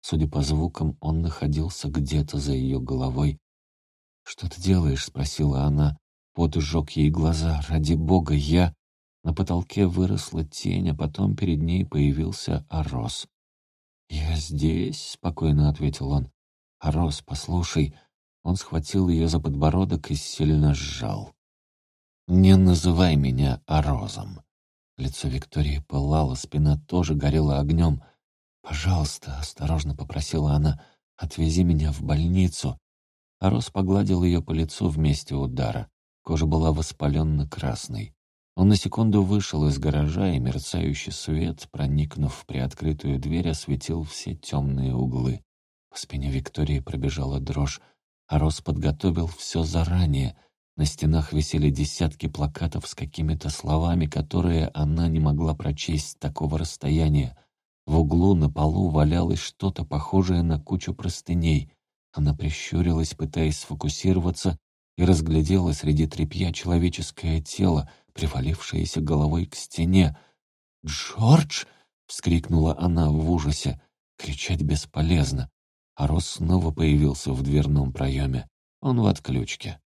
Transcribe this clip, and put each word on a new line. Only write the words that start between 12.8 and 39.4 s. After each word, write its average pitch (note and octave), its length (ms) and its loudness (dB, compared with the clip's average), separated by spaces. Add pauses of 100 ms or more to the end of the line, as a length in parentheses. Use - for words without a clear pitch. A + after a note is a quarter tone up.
«Я D#2 260 -2
здесь», — D#2+ 760 -2
спокойно D2+ 580 2
ответил C#2 420 -2
он. C2+ 180 0 (500)
«Арос, D#2 420 0
послушай». D#2+ 760 -2 (480)
Он F2+ 140 0
схватил F2+ 500 -2
ее E2 220 2
за D#2 100 2
подбородок D2+ 720 0
и D2+ 40 0
сильно D2+ 580 2
сжал. G#1 600 -6 (960)
«Не F#2+ 300 8
называй F2 580 6
меня C2+ 500 2
Арозом». C#2+ 760 -2 (560)
Лицо C2 320 -6
Виктории C#2+ 580 -2
пылало, C#2+ 480 0
спина D2 420 0
тоже D#2+ 380 0
горела C#2+ 440 2
огнем. D#2 440 2 (580)
«Пожалуйста», D2+ 760 -4
осторожно D2 560 -4
попросила D2+ 560 -2
она, — D2 300 2 (340)
«отвези D#2+ 480 0
меня D#2 300 2
в C#2 80 -8
больницу». D#2 760 0 (600)
Арос G2 300 0
погладил F#2+ 540 2
ее F2 180 4
по - 100 -8
лицу D#2+ 360 -2
в D2+ 100 0
месте D2 380 0
удара. B1+ 540 -4 (340)
Кожа D#2+ 240 0
была D#2+ 240 4
воспаленно D2+ 760 0
красной. - 680 -8 (400)
Он F#2 140 6
на G#2 60 8
секунду G#2 460 2
вышел F#2+ 460 2